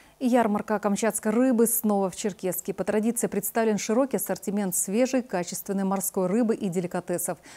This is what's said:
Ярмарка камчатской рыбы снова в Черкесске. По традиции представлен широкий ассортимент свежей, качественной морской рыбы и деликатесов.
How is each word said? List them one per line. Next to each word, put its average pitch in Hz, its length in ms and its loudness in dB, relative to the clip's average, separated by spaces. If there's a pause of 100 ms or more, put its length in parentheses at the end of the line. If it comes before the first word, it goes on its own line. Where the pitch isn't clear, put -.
(180)
Ярмарка 220 600 2
камчатской 208 520 0
рыбы 233 360 4
снова 202 420 2
в 175 80 -10
Черкесске. 185 560 -4
По 185 120 -6
традиции 214 420 0
представлен 214 500 0
широкий 220 400 0
ассортимент 190 580 -2
свежей, 247 480 0
качественной 196 640 -4
морской 190 420 -2
рыбы 220 280 2
и 202 160 -4
деликатесов. 175 680 -4 (200)